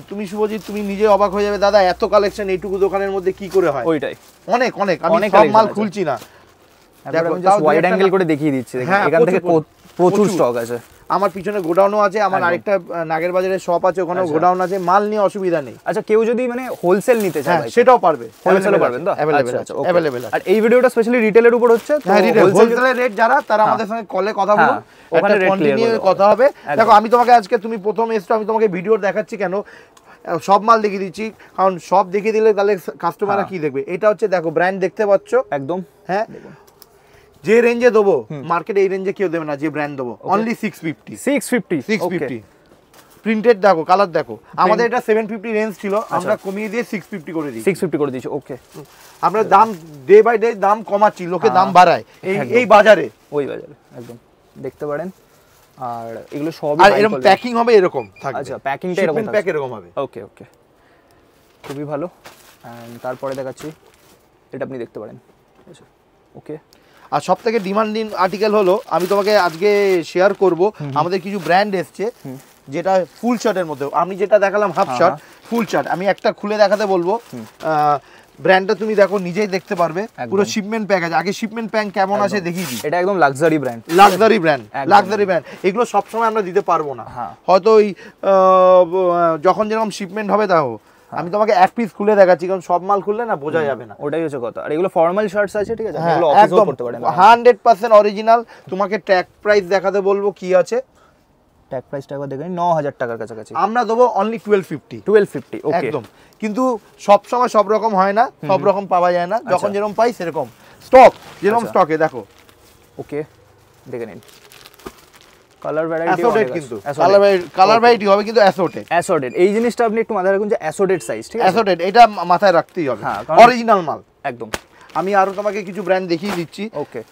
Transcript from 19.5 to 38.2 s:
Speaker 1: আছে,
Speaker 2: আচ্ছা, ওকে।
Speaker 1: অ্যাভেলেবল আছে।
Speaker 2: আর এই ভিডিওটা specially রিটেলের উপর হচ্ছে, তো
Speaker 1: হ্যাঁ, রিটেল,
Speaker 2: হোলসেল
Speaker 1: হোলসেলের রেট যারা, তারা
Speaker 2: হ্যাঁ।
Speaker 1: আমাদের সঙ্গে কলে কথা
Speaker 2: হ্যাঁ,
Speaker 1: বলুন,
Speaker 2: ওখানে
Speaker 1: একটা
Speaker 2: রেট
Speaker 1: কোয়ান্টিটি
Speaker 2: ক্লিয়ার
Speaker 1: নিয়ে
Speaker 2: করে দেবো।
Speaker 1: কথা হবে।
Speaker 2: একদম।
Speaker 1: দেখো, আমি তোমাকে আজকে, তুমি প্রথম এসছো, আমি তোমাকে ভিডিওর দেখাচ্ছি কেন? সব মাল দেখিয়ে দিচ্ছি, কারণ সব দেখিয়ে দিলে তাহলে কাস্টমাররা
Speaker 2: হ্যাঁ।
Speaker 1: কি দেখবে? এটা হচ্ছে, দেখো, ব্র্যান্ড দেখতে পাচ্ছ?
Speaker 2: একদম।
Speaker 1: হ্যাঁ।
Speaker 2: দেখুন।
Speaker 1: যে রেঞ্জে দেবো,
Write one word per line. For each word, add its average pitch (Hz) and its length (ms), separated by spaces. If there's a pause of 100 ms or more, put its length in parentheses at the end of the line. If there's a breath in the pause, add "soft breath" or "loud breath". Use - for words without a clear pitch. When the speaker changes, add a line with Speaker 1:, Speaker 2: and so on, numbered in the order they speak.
Speaker 1:
আছে, 117 60
Speaker 2:
আচ্ছা, - 120
ওকে। - 80
Speaker 1:
অ্যাভেলেবল 156 360
আছে। 123 140
Speaker 2:
আর - 140
এই 202 160
ভিডিওটা 247 260
specially 240 320
রিটেলের 226 340
উপর 240 180
হচ্ছে, 233 220
তো 302 120
Speaker 1:
হ্যাঁ, 202 160
রিটেল, 220 220
Speaker 2:
হোলসেল 202 240
Speaker 1:
হোলসেলের 247 300
রেট 247 180
যারা, 233 260
তারা 214 220
Speaker 2:
হ্যাঁ। 226 120
Speaker 1:
আমাদের 214 120
সঙ্গে 220 220
কলে 190 260
কথা 202 200
Speaker 2:
হ্যাঁ, 165 120
Speaker 1:
বলুন, 120 100
Speaker 2:
ওখানে - 400
Speaker 1:
একটা 180 100
Speaker 2:
রেট 185 200
Speaker 1:
কোয়ান্টিটি 185 240
Speaker 2:
ক্লিয়ার 135 40
Speaker 1:
নিয়ে 226 140
Speaker 2:
করে 226 80
দেবো। 190 160
Speaker 1:
কথা 196 160
হবে। 214 200 (160)
Speaker 2:
একদম। 147 100
Speaker 1:
দেখো, 220 160
আমি 214 180
তোমাকে 240 220
আজকে, 240 260
তুমি 220 200
প্রথম 214 340
এসছো, 226 220
আমি 220 120
তোমাকে 220 220
ভিডিওর 185 340
দেখাচ্ছি 202 360
কেন? 180 160 (880 loud breath)
সব 196 200
মাল 226 200
দেখিয়ে 196 200
দিচ্ছি, 196 300 (260 soft breath)
কারণ 185 220
সব 190 320
দেখিয়ে 202 220
দিলে 220 200
তাহলে 202 240 (220)
কাস্টমাররা 202 420
Speaker 2:
হ্যাঁ। 156 80
Speaker 1:
কি 185 100
দেখবে? 139 280
এটা 180 220
হচ্ছে, 214 180
দেখো, 175 240
ব্র্যান্ড 180 300
দেখতে 190 240
পাচ্ছ? 202 300 (160)
Speaker 2:
একদম। 147 300 (260)
Speaker 1:
হ্যাঁ। 202 220
Speaker 2:
দেখুন। - 220 (920 soft breath)
Speaker 1:
যে 220 180
রেঞ্জে 240 280
দেবো, 196 400